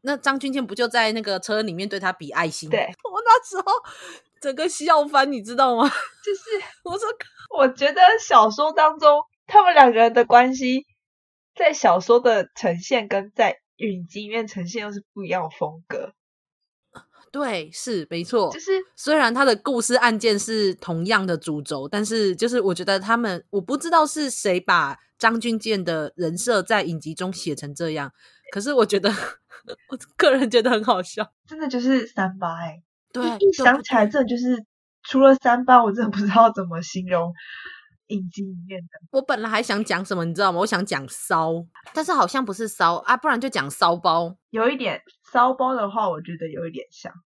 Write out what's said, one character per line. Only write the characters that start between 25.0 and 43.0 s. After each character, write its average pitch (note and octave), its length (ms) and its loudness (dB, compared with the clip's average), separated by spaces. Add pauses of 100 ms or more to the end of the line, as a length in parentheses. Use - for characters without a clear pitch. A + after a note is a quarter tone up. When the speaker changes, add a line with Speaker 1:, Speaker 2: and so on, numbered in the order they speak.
Speaker 1:
张 A3+ 220 2
军 A3+ 180 -4
健 G3+ 260 -4
的 D#3+ 300 -4
人 E3+ 240 -4
设 A3 240 0
在 G3+ 200 0
影 D#3+ 180 -6
集 D#3+ 120 -12
中 F#3 200 -8
写 E3 240 -8
成 C#3+ 180 -12
这 E3 160 -6
样， C#3+ 220 -8 (400)
可 G3+ 80 -6
是 C4 120 -4
我 A#3 140 4
觉 G3 120 0
得， F#3+ 140 0
<laughs> - 800 -14
我 C4 80 -10 (180)
个 D4+ 160 4
人 B3+ 180 2
觉 A#3 120 4
得 A#3+ 80 2
很 A3 120 0
好 G3+ 200 0
笑。 - 280 -8 (160)
Speaker 2:
真 D#4 120 -18
的 D#4 100 -6
就 B3 100 -4
是 B3 280 0
三 F#3+ 320 -6
八 E3+ 220 -6
欸。 E3 220 -12 (300)
Speaker 1:
对 C#4+ 160 -4
啊， A3+ 100 -4
Speaker 2:
一， G4 100 6
一 F#4 40 4
想 C4+ 300 4
起 - 120 -6
来 G#3+ 120 4
真 C4+ 160 0
的 A#3+ 60 -2
就 A#3+ 80 -2
是， A#3+ 80 -4
Speaker 1:
对 B3 120 0
不 - 0 -
对？ G#3+ 100 -12 (360)
Speaker 2:
除 - 180 0
了 C4+ 140 10
三 B3 280 2
八， B3 220 8
我 G#3 80 0
真 A3+ 120 -4
的 G#3+ 60 -2
不 G3 60 -6
知 G3+ 120 -2
道 A3+ 220 6
怎 G3+ 160 -8
么 E3+ 140 -8
形 F#3 260 -10
容 F3 280 -2 (720)
影 F#3+ 240 -8
集 G3 140 -12
里 F#3+ 100 -12 (120)
面 F#3+ 140 -12
的。 F3 80 -18 (220)
Speaker 1:
我 C4+ 100 0
本 C4 220 -2
来 A3+ 80 -6
还 A#3 120 0
想 G#3+ 220 -2
讲 F3+ 180 -2
什 F#3+ 140 -4
么， E3+ 80 -2
你 E3+ 80 -4
知 D#3+ 80 -6
道 F#3+ 120 4
吗？ E3+ 80 -2
我 D#3 60 2
想 F#3+ 200 -2
讲 C#3 200 -6
骚， E3 460 -2 (400)
但 D#4 100 -4
是 F4 120 -2
好 A#3 120 4
像 C4 160 -4
不 G3 120 -6
是 A3 120 -8
骚， F3 280 0 (120)